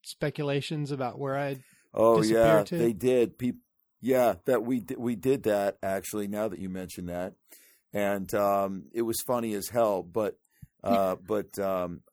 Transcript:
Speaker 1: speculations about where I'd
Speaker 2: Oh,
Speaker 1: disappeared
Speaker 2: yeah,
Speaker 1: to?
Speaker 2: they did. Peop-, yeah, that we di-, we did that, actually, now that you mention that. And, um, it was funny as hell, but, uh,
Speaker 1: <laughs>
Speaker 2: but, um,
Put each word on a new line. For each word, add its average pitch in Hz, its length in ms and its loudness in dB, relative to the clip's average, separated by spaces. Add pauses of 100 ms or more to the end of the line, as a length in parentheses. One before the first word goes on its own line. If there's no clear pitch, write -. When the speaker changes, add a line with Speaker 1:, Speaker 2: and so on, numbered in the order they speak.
Speaker 1:
speculations 143 880 -4
about 131 260 -6
where 135 180 -4
I'd 139 240 -4 (320)
Speaker 2:
Oh, 110 300 6
Speaker 1:
disappeared 113 240 6
Speaker 2:
yeah, 110 180 6
Speaker 1:
to? 170 140 -4
Speaker 2:
they 117 140 4
did. 120 440 2
Peop-, 123 220 -4 (420)
yeah, 123 340 2 (100)
that 123 200 2
we 127 140 0
di-, 113 180 -8
we 120 200 -4
did 131 260 0
that, 101 400 0
actually, 98 460 -4
now 104 180 -4
that 95 140 -8
you 92 80 -6
mention 92 380 -10
that. 87 260 -6 (600)
And, 101 400 -2
um, 98 600 0
it 117 100 -2
was 113 240 -2
funny 117 280 -2
as 98 160 -6
hell, 107 340 2
but, 101 340 -4 (460)
uh, 98 360 2
Speaker 1:
<laughs> 92 60 -20
Speaker 2:
but, 104 320 -4
um, 92 440 -4 (100)